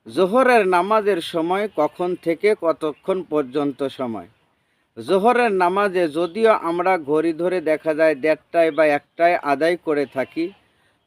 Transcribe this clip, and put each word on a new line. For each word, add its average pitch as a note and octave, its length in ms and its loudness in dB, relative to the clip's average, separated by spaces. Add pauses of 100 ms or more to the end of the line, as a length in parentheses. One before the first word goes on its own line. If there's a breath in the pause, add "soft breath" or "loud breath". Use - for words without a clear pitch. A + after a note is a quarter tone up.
জোহরের G3+ 600 2
নামাজের F#3+ 540 2
সময় F3+ 540 -4
কখন F3 400 -2
থেকে E3+ 460 0
কতক্ষণ D#3+ 640 -4
পর্যন্ত C#3+ 640 -2
সময়। A2 400 -8 (800)
জোহরের A3+ 440 2
নামাজে F#3 560 0
যদিও F3 440 0
আমরা F3 460 0
ঘড়ি D#3 360 -2
ধরে F3 280 -4
দেখা D#3 320 -2
যায় D#3 220 2
দেড়টায় D#3 560 0
বা D#3 140 2
একটায় E3 500 2
আদায় D3+ 420 0
করে C#3+ 280 -2
থাকি, D#3 460 -6 (560)